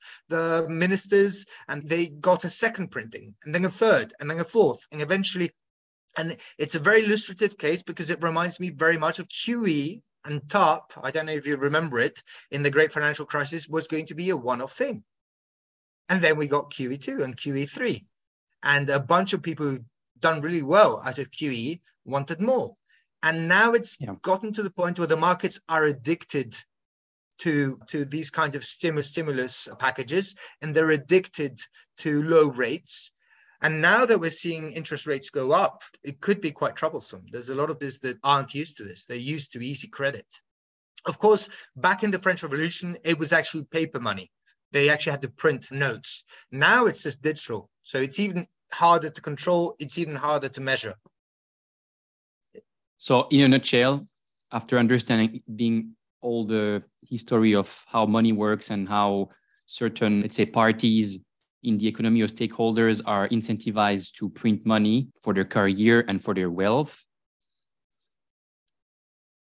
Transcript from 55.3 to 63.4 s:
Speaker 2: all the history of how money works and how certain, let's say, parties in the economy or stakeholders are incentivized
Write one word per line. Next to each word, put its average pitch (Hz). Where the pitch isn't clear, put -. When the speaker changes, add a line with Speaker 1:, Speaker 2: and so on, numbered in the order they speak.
Speaker 2:
all 117
the 104
history 113
of -
how 113
money 113
works 104
and 101
how 101
certain, 107
let's 110
say, 107
parties 110
in 110
the 107
economy 113
or 107
stakeholders 113
are 101
incentivized 107